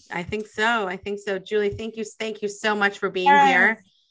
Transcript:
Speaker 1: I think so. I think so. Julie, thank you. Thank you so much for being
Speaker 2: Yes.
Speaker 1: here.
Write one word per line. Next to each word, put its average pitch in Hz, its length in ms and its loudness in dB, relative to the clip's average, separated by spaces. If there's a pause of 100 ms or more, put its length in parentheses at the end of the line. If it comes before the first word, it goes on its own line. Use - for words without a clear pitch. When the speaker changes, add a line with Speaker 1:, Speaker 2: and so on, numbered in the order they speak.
(120)
Speaker 1:
I 175 100 -6
think 214 240 -8
so. 220 400 -2
I 185 100 -6
think 202 240 -8
so. 196 180 -4
Julie, 208 320 -2
thank 220 260 -10
you. 220 80 -6
Thank 214 380 -10
you 208 60 -4
so 214 260 -2
much 202 240 0
for 190 120 -2
being 185 160 -2
Speaker 2:
Yes. 277 220 8
Speaker 1:
here. 196 340 4 (280)